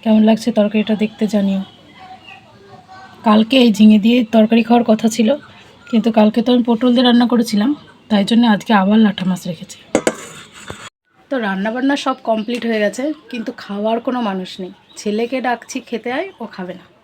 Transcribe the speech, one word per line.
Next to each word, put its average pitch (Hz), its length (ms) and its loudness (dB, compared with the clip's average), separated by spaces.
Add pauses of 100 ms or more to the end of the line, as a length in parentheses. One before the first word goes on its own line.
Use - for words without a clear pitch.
কেমন 220 200 4
লাগছে 220 280 2
তরকারিটা 208 440 0
দেখতে 214 320 -4
জানিও। 196 340 -2 (1600)
কালকে 220 340 2
এই 240 160 6
ঝিঙে 214 260 6
দিয়ে 226 180 2 (140)
তরকারি 226 320 4
খাওয়ার 240 200 2
কথা 220 260 0
ছিল, 220 200 0 (580)
কিন্তু 226 240 0
কালকে 214 300 2
তো 233 100 -2
আমি 240 120 2
পটল 233 280 0
দিয়ে 247 140 2
রান্না 240 220 4
করেছিলাম, 233 480 0 (340)
তাই 202 160 2
জন্য 233 220 2
আজকে 208 260 0
আবার 202 260 2
লাঠা 202 260 0
মাছ 180 220 -2
রেখেছি। - 300 -14 (1500)
তো 277 80 -4
রান্নাবান্না 226 560 -4
সব 277 280 -4
কমপ্লিট 226 420 -4
হয়ে 226 140 -2
গেছে, 208 240 -2 (260)
কিন্তু 240 280 -10
খাওয়ার 214 420 -4
কোনো 247 220 -6
মানুষ 190 280 -6 (100)
নেই। 185 120 -12 (260)
ছেলেকে 233 440 -4
ডাকছি 240 380 -6
"খেতে 233 320 -10
আয়", 311 160 -6 (120)
ও 233 60 -12
খাবে 185 280 -14
না। 185 120 -20 (180)